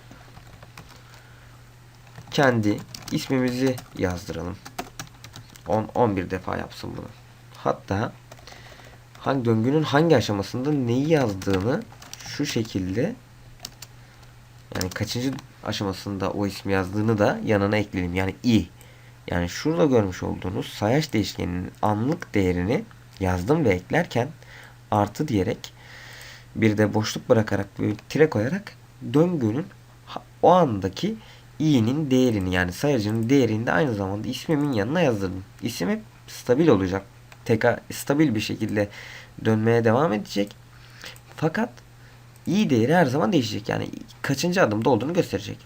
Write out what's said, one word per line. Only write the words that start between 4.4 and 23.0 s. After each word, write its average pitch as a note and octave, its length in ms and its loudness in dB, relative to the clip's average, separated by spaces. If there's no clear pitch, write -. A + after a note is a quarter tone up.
On, G#2+ 280 0
on A2 220 2
bir F2+ 120 -4
defa F#2 280 -6
yapsın - 400 -10
bunu. - 100 -12
Hatta - 540 -2
hangi C3 260 -2
döngünün A#2 380 4
hangi D3+ 320 4
aşamasında A2+ 560 0
neyi C3+ 380 0
yazdığını A2 720 0
şu - 180 -6
şekilde, A#2 720 -2
yani F#2 140 -4
kaçıncı A#2+ 440 -4
aşamasında G2 680 -4
o G2+ 160 -2
ismi G2 260 -4
yazdığını G#2 440 0
da A2+ 280 2
yanına G#2 320 2
ekleyelim. F2+ 360 -2
Yani F#2+ 300 -2
i. G#2+ 240 4
Yani F2 220 -2
şurada E3 360 0
görmüş G#2 380 2
olduğunuz F2+ 440 -6
sayaç C3+ 460 0
değişkeninin F#2 580 -4
anlık A2 520 -2
değerini F#2 500 2